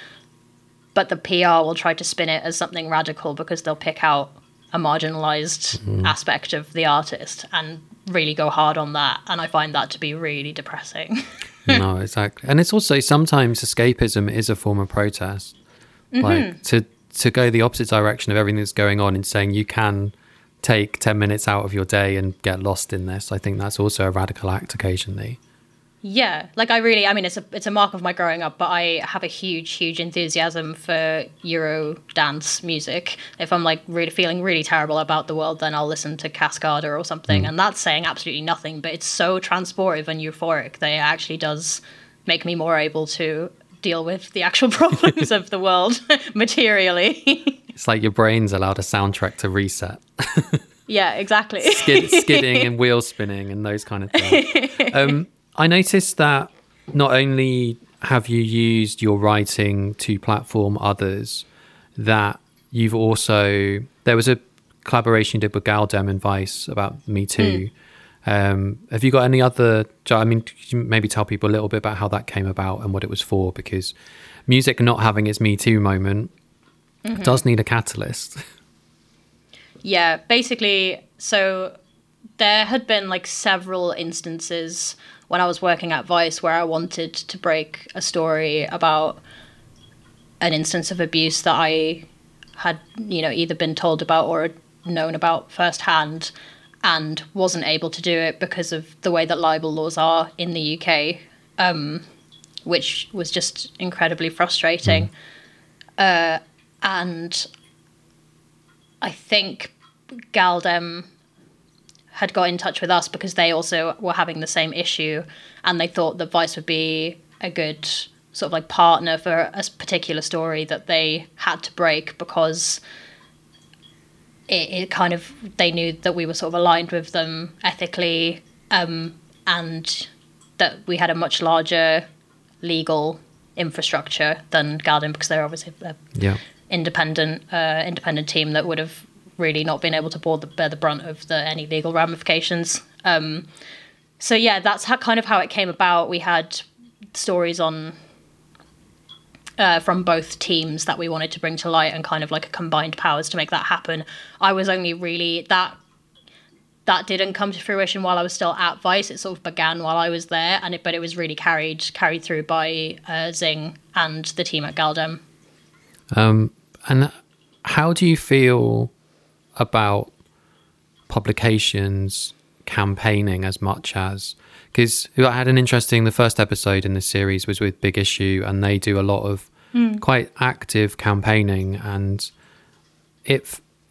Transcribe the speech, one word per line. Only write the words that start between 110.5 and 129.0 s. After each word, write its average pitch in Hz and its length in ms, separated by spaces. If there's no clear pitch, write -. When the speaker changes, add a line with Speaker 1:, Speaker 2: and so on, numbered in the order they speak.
Speaker 1:
Dem 170 460
had 196 200
got 180 160
in 180 80
touch - 240
with 175 80
us 175 180
because - 280
they 170 160
also 165 480
were 180 140
having 165 260
the 156 80
same 160 260
issue, 156 500
and 175 160
they 170 80
thought 170 300
that 170 140
Vice 165 240
would 160 100
be 160 520
a 185 100
good 156 340
sort - 140
of, 165 60
like, 160 140
partner 170 520
for 175 120
a - 40
s-, 196 120
particular - 520
story 160 440
that 156 220
they 160 480
had 170 280
to - 100
break 160 440
because 165 640
it, 170 220
it 185 220
kind 175 220
of, 170 180
they 175 140
knew 165 220
that 165 220
we 170 100
were 160 80
sort 165 200
of 175 60
aligned 170 320
with 165 200
them 165 420
ethically, 170 800
um, 165 460